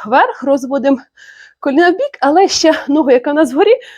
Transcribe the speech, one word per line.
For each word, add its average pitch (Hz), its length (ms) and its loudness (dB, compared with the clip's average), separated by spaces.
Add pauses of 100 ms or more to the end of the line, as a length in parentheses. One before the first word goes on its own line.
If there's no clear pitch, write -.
вверх, 339 360 -2
розводимо 269 560 -2 (640)
коліна 302 300 2
в - 20 2
бік, 539 280 -8
але 320 280 2
ще - 400 -2
ногу, 285 220 0
яка 254 200 0
у 285 40 -2
нас 294 180 0
вгорі, 415 280 2 (180)